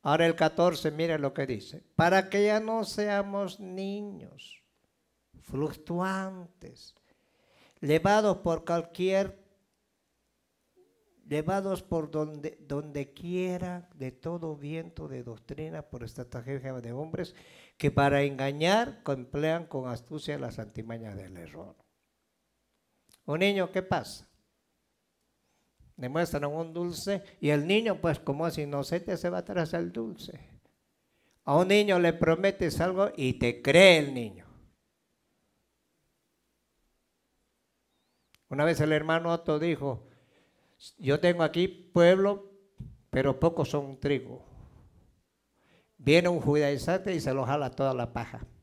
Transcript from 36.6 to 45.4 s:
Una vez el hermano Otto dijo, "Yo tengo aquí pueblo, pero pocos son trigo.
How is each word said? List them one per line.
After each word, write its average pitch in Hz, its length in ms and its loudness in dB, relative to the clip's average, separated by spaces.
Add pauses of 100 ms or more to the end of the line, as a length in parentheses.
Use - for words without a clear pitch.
Una 139 160 0
vez 160 160 2
el 151 100 2
hermano 160 420 2
Otto 165 280 0
dijo, 139 480 -4 (880)
"Yo 147 220 0
tengo 175 240 4
aquí 170 240 0
pueblo, 190 840 4 (580)
pero 131 300 2
pocos 165 320 2
son 139 300 -4
trigo. 123 440 -2 (1500)